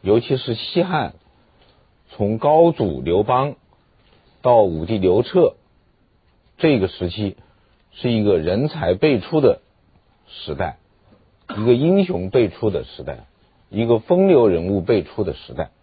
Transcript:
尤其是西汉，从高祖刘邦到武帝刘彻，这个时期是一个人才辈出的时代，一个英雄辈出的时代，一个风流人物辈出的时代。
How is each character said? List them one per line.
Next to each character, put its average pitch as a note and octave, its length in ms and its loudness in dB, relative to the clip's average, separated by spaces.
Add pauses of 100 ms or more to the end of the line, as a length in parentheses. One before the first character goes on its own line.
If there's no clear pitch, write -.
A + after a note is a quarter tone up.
尤 G#2 180 2
其 C3 180 -4
是 B2 160 -6
西 - 300 -4
汉， D#3+ 320 -4 (960)
从 G#2+ 260 -2
高 D#3 340 4
祖 E2 300 -4
刘 E2+ 220 0
邦 B2+ 320 -2 (880)
到 A#2+ 180 6
武 E2 240 0
帝 G#2 140 -2
刘 F#2 240 2
彻， - 320 0 (1040)
这 D3+ 180 2
个 F#2+ 100 0
时 F2+ 220 -8
期 G2+ 260 -6 (560)
是 - 200 -4
一 A2 120 0
个 G2+ 140 2
人 F#2 300 -2
才 F2+ 260 -2
辈 B2 260 0
出 D#3 220 -2
的 A#2+ 200 2 (680)
时 - 260 -12
代， D2+ 240 -8 (800)
一 G#2+ 80 -4
个 B2 80 6
英 F3 320 2
雄 G2 240 -6
辈 A2+ 200 2
出 G#2+ 200 -4
的 E2+ 140 -4
时 - 200 -18
代， B1+ 220 -12 (440)
一 A2 180 -4
个 A#2+ 100 4
风 F3+ 300 0
流 C3+ 200 4
人 F2 200 0
物 G2 140 -2
辈 G2+ 200 0
出 - 220 -8
的 E2 100 -6
时 - 220 -16
代。 - 160 -8 (120)